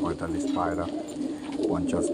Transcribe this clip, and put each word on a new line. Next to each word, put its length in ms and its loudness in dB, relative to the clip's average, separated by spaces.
পঁয়তাল্লিশ 420 0
পায়রা, 300 2
পঞ্চাশ 460 2